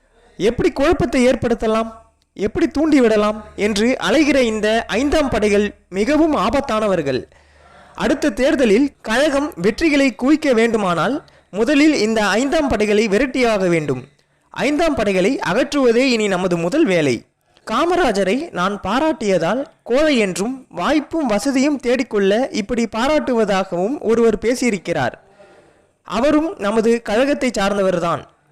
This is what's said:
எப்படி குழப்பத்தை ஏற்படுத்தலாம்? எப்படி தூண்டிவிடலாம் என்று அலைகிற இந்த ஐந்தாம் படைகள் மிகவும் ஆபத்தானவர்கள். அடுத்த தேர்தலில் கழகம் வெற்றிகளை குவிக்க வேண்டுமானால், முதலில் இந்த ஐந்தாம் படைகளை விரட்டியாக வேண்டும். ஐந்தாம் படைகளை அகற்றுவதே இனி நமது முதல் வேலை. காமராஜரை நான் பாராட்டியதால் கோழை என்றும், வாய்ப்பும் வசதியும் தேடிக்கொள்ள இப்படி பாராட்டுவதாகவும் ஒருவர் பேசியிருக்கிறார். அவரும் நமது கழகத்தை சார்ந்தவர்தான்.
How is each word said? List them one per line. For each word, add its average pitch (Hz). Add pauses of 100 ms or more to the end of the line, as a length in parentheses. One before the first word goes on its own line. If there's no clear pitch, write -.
(380)
எப்படி 240
குழப்பத்தை 269
ஏற்படுத்தலாம்? 226 (420)
எப்படி 247
தூண்டிவிடலாம் 226 (140)
என்று 214
அலைகிற 277
இந்த 220
ஐந்தாம் 277
படைகள் 208 (140)
மிகவும் 285
ஆபத்தானவர்கள். 202 (680)
அடுத்த 277
தேர்தலில் 254 (100)
கழகம் 277
வெற்றிகளை 277
குவிக்க 285
வேண்டுமானால், 220 (260)
முதலில் 269
இந்த 214
ஐந்தாம் 269
படைகளை 214
விரட்டியாக 220
வேண்டும். 151 (420)
ஐந்தாம் 294
படைகளை 202
அகற்றுவதே 254
இனி 220
நமது 180
முதல் 180
வேலை. 156 (460)
காமராஜரை 269
நான் 190
பாராட்டியதால் 220 (180)
கோழை 285
என்றும், 208
வாய்ப்பும் 285
வசதியும் 262
தேடிக்கொள்ள 233
இப்படி 233
பாராட்டுவதாகவும் 220
ஒருவர் 226
பேசியிருக்கிறார். 202 (880)
அவரும் 302
நமது 226
கழகத்தை 262
சார்ந்தவர்தான். 185 (280)